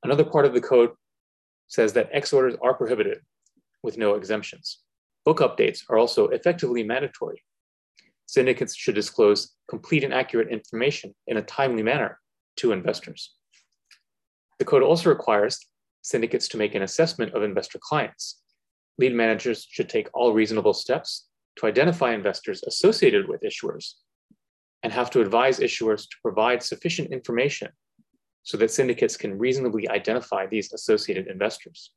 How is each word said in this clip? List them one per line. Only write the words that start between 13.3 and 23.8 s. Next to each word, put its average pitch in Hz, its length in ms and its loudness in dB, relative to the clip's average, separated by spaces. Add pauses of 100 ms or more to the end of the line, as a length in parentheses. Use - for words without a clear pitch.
The - 60 0
code - 180 6
also 170 260 4
requires 107 480 2 (460)
syndicates 117 460 -2
to - 80 -8
make 104 180 -2
an 98 80 -2
assessment 123 500 -2
of 107 80 -2
investor 101 400 -4
clients. - 640 -6 (560)
Lead 127 160 2
managers 113 520 0
should - 220 -6
take 107 240 -2
all 120 200 2
reasonable 107 420 2
steps - 540 -6 (260)
to - 100 -6
identify 127 480 2
investors 101 480 -4
associated 120 680 2
with - 140 -6
issuers - 520 -8 (880)